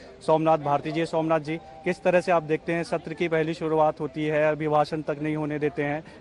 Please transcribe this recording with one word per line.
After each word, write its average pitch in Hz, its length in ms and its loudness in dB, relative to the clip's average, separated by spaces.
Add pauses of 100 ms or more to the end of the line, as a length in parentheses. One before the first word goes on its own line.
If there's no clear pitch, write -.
(260)
सोमनाथ 160 320 4
भारती 143 340 -2
जी। 165 140 0
सोमनाथ 160 340 0
जी, 156 180 -4
किस - 460 -6
तरह 180 180 4
से 185 100 -2
आप 170 120 4
देखते 156 300 -2
हैं 170 100 -2
सत्र 160 300 -6
की 170 140 -2
पहली 160 260 0
शुरुआत 156 460 2
होती 151 260 -6
है, 151 260 2
अभिभाषण 151 500 0
तक 151 200 -4
नहीं 151 140 -2
होने 151 240 -4
देते 147 240 -2
हैं, 147 200 -4 (180)